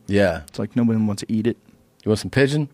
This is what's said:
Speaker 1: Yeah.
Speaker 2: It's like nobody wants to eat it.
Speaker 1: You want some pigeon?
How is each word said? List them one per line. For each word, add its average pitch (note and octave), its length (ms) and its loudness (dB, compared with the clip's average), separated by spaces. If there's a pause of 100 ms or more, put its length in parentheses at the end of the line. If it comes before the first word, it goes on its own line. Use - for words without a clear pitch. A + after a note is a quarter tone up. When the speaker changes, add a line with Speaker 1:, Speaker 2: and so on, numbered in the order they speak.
Speaker 1:
Yeah. F#2+ 400 2
Speaker 2:
It's - 120 -20
like G#2 160 -8
nobody A#2 240 2
wants G#2+ 220 -2
to - 100 -8
eat A2 160 0
it. A2 100 0 (460)
Speaker 1:
You G#2+ 60 -2
want G#2+ 100 2
some F#2+ 120 -8
pigeon? C#3+ 420 2